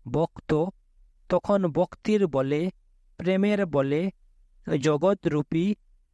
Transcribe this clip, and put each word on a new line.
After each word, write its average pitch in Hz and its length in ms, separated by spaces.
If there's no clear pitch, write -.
ভক্ত 156 580
তখন 185 420
ভক্তির 190 560
বলে, 143 440
প্রেমের 196 480
বলে 147 460
জগৎরূপী 165 960